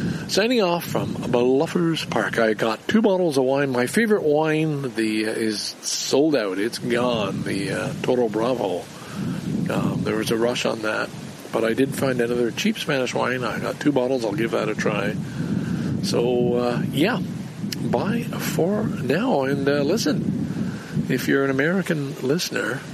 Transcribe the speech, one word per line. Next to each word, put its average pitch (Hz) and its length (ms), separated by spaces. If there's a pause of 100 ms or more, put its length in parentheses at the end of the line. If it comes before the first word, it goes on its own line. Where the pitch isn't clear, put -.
(280)
Signing 226 340
off 175 220
from 104 320
Bluffers 147 920
Park. 101 280
I 113 160
got 110 340
two 220 140
bottles 185 360
of 131 80
wine. 139 260
My 123 160
favorite 208 360
wine, 151 720
the, 110 320
uh, 110 40
is 107 500
sold - 540
out. 98 240
It's 113 200
gone. 117 640
The, 98 280
uh, 98 300
Toro 123 260
Bravo. 110 560 (840)
Um, - 340
there 107 140
was 110 140
a 113 60
rush 120 280
on 113 160
that, 110 280 (420)
but 113 120
I 113 100
did 135 220
find 131 240
another 120 320
cheap 214 260
Spanish 131 360
wine. 127 300
I 104 160
got 107 200
two 147 120
bottles. 127 340
I'll 101 80
give 110 180
that 110 180
a 104 60
try. 104 400 (880)
So, 123 520
uh, 120 360
yeah, 185 280 (640)
bye 160 420
for 175 600
now. 165 600
And, 139 240
uh, 143 140
listen, - 1300
if 131 180
you're 139 180
an 135 60
American 151 680
listener 127 600 (120)